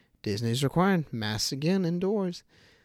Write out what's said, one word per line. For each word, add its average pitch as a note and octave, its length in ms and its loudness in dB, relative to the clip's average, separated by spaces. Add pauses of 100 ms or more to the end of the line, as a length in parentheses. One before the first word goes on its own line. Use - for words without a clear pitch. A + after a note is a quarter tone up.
(220)
Disney's A#2 400 0
requiring E3+ 480 2
masks A2 420 -2
again E3 320 0
indoors. F3+ 580 -2 (420)